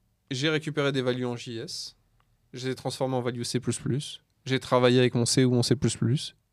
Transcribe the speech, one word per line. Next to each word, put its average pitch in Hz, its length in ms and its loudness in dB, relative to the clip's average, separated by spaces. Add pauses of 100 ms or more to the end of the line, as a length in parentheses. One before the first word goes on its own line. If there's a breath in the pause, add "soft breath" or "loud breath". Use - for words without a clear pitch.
(300)
j'ai 139 200 -2
récupéré 151 420 0
des 135 100 0
values 123 240 0
en 120 120 -4
J 113 220 -12
S, - 360 -12 (560)
je 127 140 -10
les 131 80 -2
ai - 20 -10
transformées 131 400 -2
en 127 60 0
values 120 240 -4
C 123 160 -2
plus - 180 -2
plus, - 420 -4 (220)
j'ai 131 160 0
travaillé 123 400 4
avec 127 160 4
mon 117 100 2
C 131 200 4
ou 123 60 4
mon 120 120 4
C 120 140 2
plus 117 180 0
plus, 117 400 -2 (180)